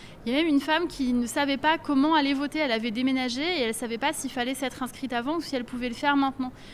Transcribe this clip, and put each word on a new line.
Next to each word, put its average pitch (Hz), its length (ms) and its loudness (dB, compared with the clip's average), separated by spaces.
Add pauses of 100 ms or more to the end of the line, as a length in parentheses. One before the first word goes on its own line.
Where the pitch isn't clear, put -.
(260)
Il 233 80 -2
y - 20 2
a 294 40 4
même 330 100 4
une 277 100 6
femme 311 280 0
qui 254 260 -2
ne 240 140 2
savait 277 300 0
pas 311 200 4
comment 302 380 4
aller 285 180 4
voter. 285 260 -2
Elle 277 140 2
avait 226 180 0
déménagé 254 500 0
et 339 200 0
elle 226 120 0
savait 226 260 -6
pas 285 120 2
s'il 285 200 -6
fallait 254 240 -2
s'être 262 280 -4
inscrite 247 300 -6
avant 247 240 -2
ou 320 40 -2
si - 140 -6
elle 247 80 -2
pouvait 240 240 -6
le 233 80 -6
faire 285 220 4
maintenant. 262 340 0 (220)